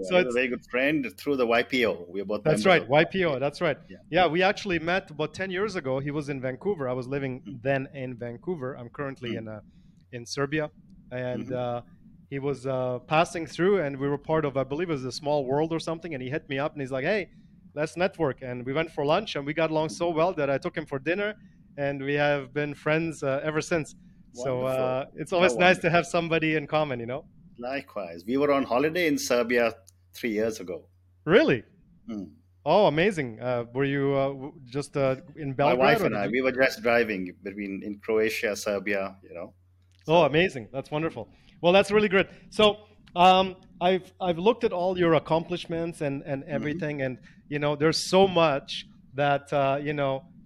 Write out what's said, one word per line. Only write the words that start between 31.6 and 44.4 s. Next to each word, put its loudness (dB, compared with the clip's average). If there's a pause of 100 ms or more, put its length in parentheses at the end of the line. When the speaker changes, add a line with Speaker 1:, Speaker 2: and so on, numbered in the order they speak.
Speaker 2:
Hmm. -10 (400)
Speaker 1:
Oh, 6
amazing. 0
Uh, -2
were 0
you, 0
uh, 2
w-, -8 (120)
just, -8
uh, 2 (220)
in -8
Speaker 2:
My -6
Speaker 1:
Belgrade, 2
Speaker 2:
wife 6
Speaker 1:
or 2
Speaker 2:
and 0
Speaker 1:
did -2
Speaker 2:
I, 0
Speaker 1:
you -2
Speaker 2:
we 0
were 2
just 2
driving 2
between, -8
in -10
Croatia, 0
Serbia, -4
you -20
know. -14 (540)
Speaker 1:
Oh, 6
Speaker 2:
So 6
Speaker 1:
amazing. 0
That's -10
wonderful. -6 (300)
Well, 4
that's 4
really 2
great. 2 (240)
So, 4 (380)
um, 6 (260)
I've, 0
I've 0
looked 2